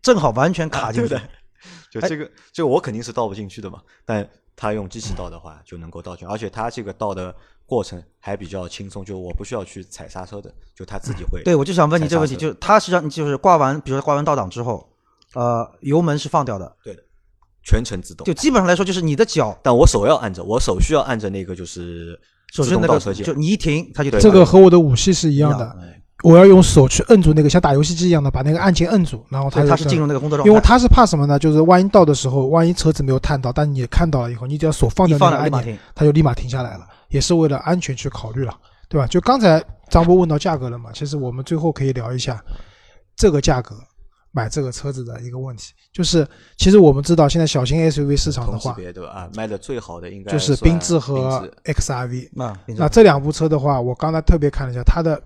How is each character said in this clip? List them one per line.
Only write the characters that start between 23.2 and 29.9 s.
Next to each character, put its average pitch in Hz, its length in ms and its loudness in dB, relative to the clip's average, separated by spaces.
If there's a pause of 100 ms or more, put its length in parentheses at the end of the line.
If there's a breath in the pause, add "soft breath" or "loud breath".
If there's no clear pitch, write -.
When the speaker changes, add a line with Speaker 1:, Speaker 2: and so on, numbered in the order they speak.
Speaker 1:
就 160 80 -4
你 151 140 -4
一 202 100 -2
停， 160 380 -4
它 147 80 -4
就 135 80 -4
Speaker 2:
对。 107 100 2
Speaker 3:
这 214 80 10
个 185 160 8
和 185 140 6
我 190 100 10
的 175 100 8
五 143 160 4
系 190 160 2
是 165 200 0
一 139 60 0
样 147 200 2
的。 117 80 -8
Speaker 1:
一 - 20 -10
样， 90 140 -20
哎。 87 120 -20 (300)
Speaker 3:
我 165 120 10
要 185 120 10
用 185 160 10
手 135 240 6
去 - 220 -2
摁 214 120 8
住 160 100 4
那 151 120 4
个 147 60 2
像 175 120 2
打 143 140 2
游 147 80 2
戏 160 100 -4
机 170 140 -2
一 - 20 4
样 160 140 2
的， 135 80 -2
把 127 100 -4
那 147 100 0
个 170 80 0
按 185 140 2
键 170 160 0
摁 185 160 2
住， 120 240 -8
然 135 100 -6
后 139 120 -4
它 147 100 0
就 143 60 4
Speaker 1:
对， - 20 4
它 165 60 4
是 - 100 -2
进 143 140 0